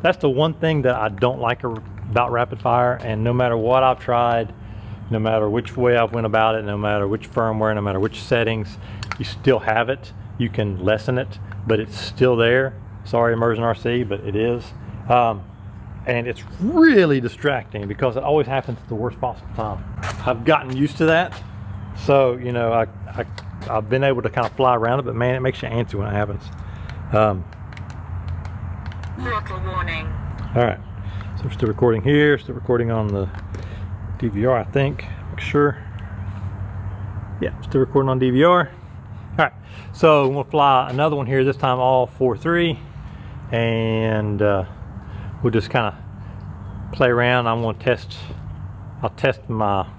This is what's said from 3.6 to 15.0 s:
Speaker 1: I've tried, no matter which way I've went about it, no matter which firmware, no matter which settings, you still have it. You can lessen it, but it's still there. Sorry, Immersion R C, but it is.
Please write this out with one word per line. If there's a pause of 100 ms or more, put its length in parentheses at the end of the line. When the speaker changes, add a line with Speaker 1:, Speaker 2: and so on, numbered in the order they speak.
Speaker 1:
I've
tried, (580)
no
matter
which
way
I've
went
about
it,
no
matter
which
firmware,
no
matter
which
settings, (420)
you
still
have
it. (240)
You
can
lessen
it, (280)
but
it's
still
there. (300)
Sorry,
Immersion
R
C,
but
it
is. (440)